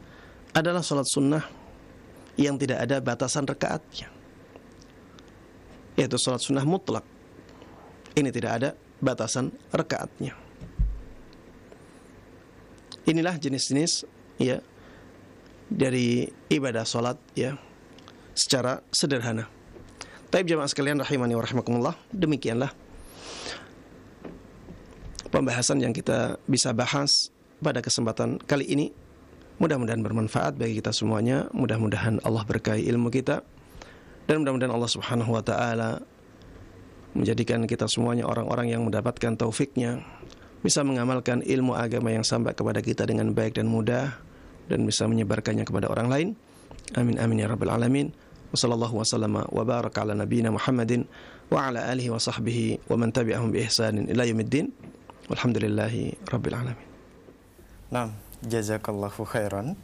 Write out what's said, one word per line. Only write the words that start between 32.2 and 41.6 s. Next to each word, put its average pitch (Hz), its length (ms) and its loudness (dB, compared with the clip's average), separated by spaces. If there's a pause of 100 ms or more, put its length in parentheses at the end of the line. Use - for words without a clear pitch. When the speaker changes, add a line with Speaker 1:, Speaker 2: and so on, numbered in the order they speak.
Speaker 1:
Allah 110 240 0
berkahi 110 400 0
ilmu 120 240 2
kita. 131 320 0 (800)
Dan 156 180 4
mudah-mudahan 131 300 2
Allah 120 160 2
Subhanahu 117 480 0
wa 113 80 0
taala 113 560 0 (1120)
menjadikan 117 520 2
kita 113 240 0
semuanya 120 360 2
orang-orang 117 440 0
yang 117 160 0
mendapatkan 113 480 0
taufiknya, 120 680 0 (560)
bisa 156 260 2
mengamalkan 123 560 2
ilmu 127 320 2